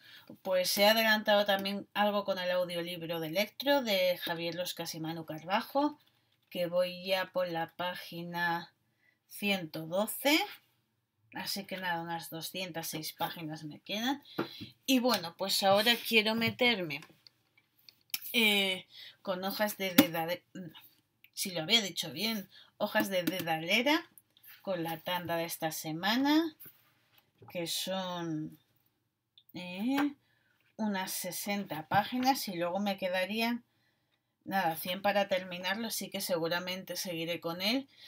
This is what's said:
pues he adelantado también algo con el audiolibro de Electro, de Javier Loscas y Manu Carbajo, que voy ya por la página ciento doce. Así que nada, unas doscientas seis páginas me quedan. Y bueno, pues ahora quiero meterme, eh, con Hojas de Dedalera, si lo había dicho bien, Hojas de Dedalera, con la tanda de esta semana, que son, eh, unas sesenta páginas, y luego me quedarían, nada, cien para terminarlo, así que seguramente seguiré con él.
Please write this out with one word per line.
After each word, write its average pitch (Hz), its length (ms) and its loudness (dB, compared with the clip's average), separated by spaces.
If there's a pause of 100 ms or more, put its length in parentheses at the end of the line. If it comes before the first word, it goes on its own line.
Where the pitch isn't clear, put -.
(420)
pues 185 360 2
he 202 80 8
adelantado 214 580 6
también 196 480 0
algo 202 320 2
con 190 140 0
el 180 140 0
audiolibro 170 640 -2
de 160 100 -4
Electro, 247 540 2
de 185 360 4
Javier 170 360 -4
Loscas 175 400 -6
y 165 60 -8
Manu 160 260 -6
Carbajo, 226 720 -2 (520)
que 175 160 -2
voy 180 380 0
ya 185 280 0
por 180 160 0
la 165 260 -4
página 175 960 -4 (560)
ciento 175 580 -2
doce. 220 540 2 (920)
Así 190 300 -6
que 190 120 -8
nada, 180 240 -2
unas 170 300 -6
doscientas 165 560 -6
seis 156 260 -6
páginas 156 520 -6
me 147 160 -12
quedan. 233 420 -4 (640)
Y 262 140 6
bueno, 202 360 2
pues 190 280 0
ahora 208 320 6
quiero 220 400 4
meterme, 214 640 2 (1300)
eh, 202 540 2 (340)
con 185 240 -4
Hojas 208 320 -2
de 190 180 -2
Dedalera, 170 480 2 (920)
si - 180 -4
lo 170 120 -2
había 214 200 4
dicho 170 300 -4
bien, 202 360 -4 (300)
Hojas 208 320 0
de 180 140 0
Dedalera, 180 840 2 (540)
con 180 220 -4
la 160 160 -6
tanda 175 360 -4
de 165 80 0
esta 160 280 -4
semana, 247 840 2 (920)
que 170 160 -4
son, 170 920 -4 (960)
eh, 226 600 0 (640)
unas 196 340 -2
sesenta 185 800 -4
páginas, 254 580 2
y 190 80 -6
luego 175 240 0
me 202 180 0
quedarían, 214 680 -2 (800)
nada, 175 320 0
cien 185 260 -6
para 202 260 2
terminarlo, 185 600 -2
así 202 220 -6
que 196 100 -6
seguramente 180 760 -2
seguiré 165 440 -4
con 175 220 -4
él. 254 260 0 (200)